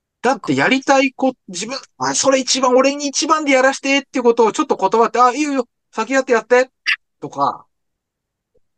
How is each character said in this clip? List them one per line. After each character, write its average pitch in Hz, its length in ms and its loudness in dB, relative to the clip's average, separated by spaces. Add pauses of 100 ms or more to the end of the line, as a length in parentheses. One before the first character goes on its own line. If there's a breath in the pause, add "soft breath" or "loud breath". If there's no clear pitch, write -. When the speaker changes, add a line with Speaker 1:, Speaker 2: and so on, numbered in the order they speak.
(220)
Speaker 1:
と？ - 80 0
Speaker 2:
だ 269 60 0
っ 202 40 -8
て、 - 160 -4
や - 120 2
り 262 140 0
た 269 200 2
い 269 100 -2
こ-、 262 220 -2 (140)
自 190 200 -10
分、 262 100 -10 (200)
あ、 240 180 -4
そ 269 160 2
れ 269 80 2
一 262 220 -2
番、 254 140 2
俺 269 200 2
に 285 120 -6
一 277 200 -4
番 311 160 0
で 285 80 0
や 262 100 4
ら 262 120 2
し - 60 -12
て 277 200 0
っ 269 40 -2
て - 160 -8
い - 20 0
う - 20 -4
こ 233 100 4
と 233 120 2
を 208 60 2
ち - 100 -2
ょ - 20 -4
っ 285 40 -4
と 214 100 -2
断 220 300 2
っ 208 40 -10
て、 233 100 0
「あ、 247 100 4
い 240 60 -6
い 294 60 -2
よ、 294 60 -4
い 277 40 -4
い - 20 -4
よ。 247 120 -4 (240)
先 220 220 -6
や 269 80 2
っ - 40 -10
て、 262 80 -2
や 226 80 2
っ 220 60 -18
て。」 254 220 2 (500)
と 147 100 -12
か。 - 360 -4 (1120)